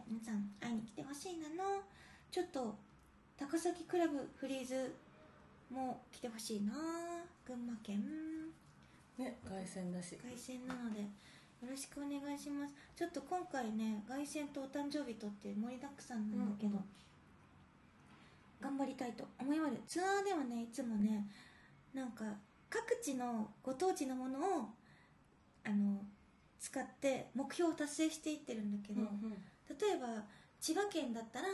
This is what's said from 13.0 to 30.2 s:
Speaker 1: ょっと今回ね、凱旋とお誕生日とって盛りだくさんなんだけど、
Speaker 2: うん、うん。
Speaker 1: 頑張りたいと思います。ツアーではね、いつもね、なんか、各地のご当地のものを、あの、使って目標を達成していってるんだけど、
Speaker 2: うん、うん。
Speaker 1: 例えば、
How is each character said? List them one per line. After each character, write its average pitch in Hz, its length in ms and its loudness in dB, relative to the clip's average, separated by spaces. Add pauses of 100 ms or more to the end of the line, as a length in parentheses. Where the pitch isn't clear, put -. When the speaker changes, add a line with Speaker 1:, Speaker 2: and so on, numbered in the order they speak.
Speaker 1:
ょ 339 40 2
っ - 20 -6
と 269 140 -4
今 359 280 0
回 233 200 0
ね、 220 360 2
凱 269 140 -2
旋 294 280 -2
と 285 120 -4
お 269 60 -4
誕 285 240 0
生 294 120 2
日 233 120 -4
と 214 100 -8
っ 208 60 -2
て 202 240 -6
盛 240 200 0
り 254 60 -8
だ 285 80 -6
く - 140 -12
さ 247 100 -8
ん 214 160 0
な 202 140 4
ん 208 80 4
だ 208 80 -2
け 214 80 2
ど、 202 60 4
Speaker 2:
う - 0 -
ん、 196 40 2
う - 0 -
ん。 185 60 0 (1800)
Speaker 1:
頑 269 160 0
張 277 80 4
り - 80 0
た 254 140 -2
い 226 60 -2
と - 140 -8 (120)
思 269 120 2
い 311 80 6
ま 311 100 4
す。 233 40 2 (140)
ツ 339 140 0
ア 392 200 6
ー - 20 0
で 392 100 4
は 294 100 4
ね、 233 180 0
い 233 60 -4
つ 269 160 -2
も 226 140 2
ね、 208 280 6 (680)
な 262 100 -2
ん 226 60 -4
か、 220 140 -6 (440)
各 453 340 2
地 269 120 0
の 240 340 2 (140)
ご 262 100 0
当 370 180 6
地 339 140 2
の 262 100 2
も 262 140 0
の 269 100 0
を、 311 40 2 (1200)
あ 214 80 -2
の、 202 340 6 (580)
使 - 160 -4
っ - 40 0 (180)
て 269 340 4
目 269 180 0
標 330 200 4
を - 20 -4
達 311 320 2
成 - 20 4
し - 100 -2
て 311 120 -2
い 302 40 0
っ - 40 -2
て 240 160 -4
る 220 60 0
ん 208 100 0
だ 202 160 -2
け 214 60 -4
ど、 208 80 4
Speaker 2:
う - 20 4
ん、 208 40 4
う - 20 -6 (180)
ん。 220 40 -2 (360)
Speaker 1:
例 381 280 4
え - 40 0
ば、 226 240 -2 (380)